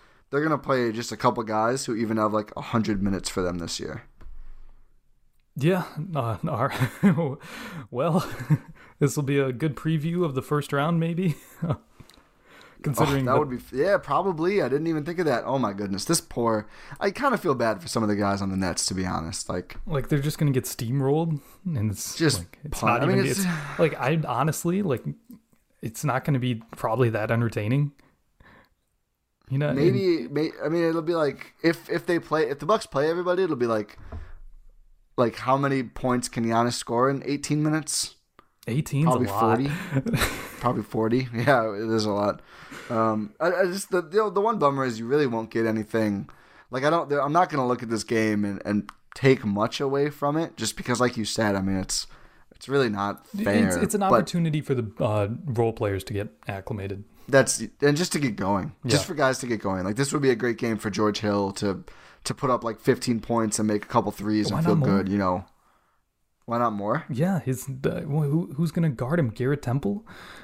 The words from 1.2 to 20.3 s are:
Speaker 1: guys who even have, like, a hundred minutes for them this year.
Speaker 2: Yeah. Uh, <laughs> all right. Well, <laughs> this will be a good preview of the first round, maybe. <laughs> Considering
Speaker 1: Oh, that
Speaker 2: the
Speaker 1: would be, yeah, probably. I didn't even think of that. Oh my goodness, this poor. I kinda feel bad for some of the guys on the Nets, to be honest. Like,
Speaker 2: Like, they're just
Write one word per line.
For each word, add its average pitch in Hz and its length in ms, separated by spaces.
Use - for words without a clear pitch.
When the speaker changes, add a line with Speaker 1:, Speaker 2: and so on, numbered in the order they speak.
Speaker 1:
guys 110 420
who 123 100
even 110 220
have, 107 160
like, 107 240
a - 40
hundred 107 400
minutes 98 280
for - 120
them 87 180
this 85 200
year. - 240
Speaker 2:
Yeah. 165 300
Uh, 117 280
<laughs> - 80
all 127 180
right. 143 720
Well, 151 400
<laughs> - 360
this 139 160
will 147 80
be 139 160
a 135 140
good 135 220
preview 165 500
of 139 100
the 131 60
first 147 320
round, 156 260
maybe. 165 360
<laughs> 160 140
Considering 139 440
Speaker 1:
Oh, 123 40
that - 20
Speaker 2:
the 143 60
Speaker 1:
would - 140
be, 123 60
yeah, 185 200
probably. 175 640
I 135 80
didn't 151 160
even 160 180
think 170 140
of 180 80
that. 123 200
Oh 131 120
my 110 160
goodness, 98 320
this 165 160
poor. 113 460
I 202 100
kinda 254 300
feel 151 160
bad 110 260
for - 60
some 113 160
of 107 60
the 104 60
guys 101 240
on 98 120
the 95 40
Nets, 92 300
to - 80
be 92 100
honest. 82 460
Like, - 280
Speaker 2:
Like, 143 220
they're 151 100
just 143 180